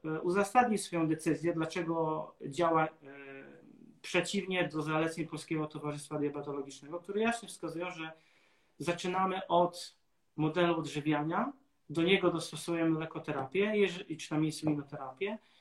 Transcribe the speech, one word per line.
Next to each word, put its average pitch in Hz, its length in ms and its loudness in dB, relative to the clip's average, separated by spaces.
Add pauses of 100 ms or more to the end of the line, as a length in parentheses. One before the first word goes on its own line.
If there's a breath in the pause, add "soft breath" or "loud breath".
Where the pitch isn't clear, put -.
e, 156 160 -4
uzasadnił 202 580 4
swoją 165 300 0
decyzję, 160 440 0
dlaczego 160 840 -2 (120)
działa, 160 380 4
e, 156 40 -2 (1120)
przeciwnie 180 640 0
do 151 140 -4
zaleceń 156 440 0
Polskiego 156 400 -4
Towarzystwa 147 520 -6
Diabetologicznego, 143 800 -6
które 202 220 -4
jasno 226 280 0
wskazują, 165 420 -6
że 160 220 -10 (640)
zaczynamy 185 680 0
od - 540 2 (360)
modelu 165 420 4
odżywiania, 156 720 0 (380)
do 156 120 0
niego 180 280 6
dostosujemy 165 720 0
lekoterapię, 156 600 -4 (160)
jeż-, 185 280 2 (140)
czy - 100 -10
tam 156 160 2
insulinoterapię. 151 920 -2 (220)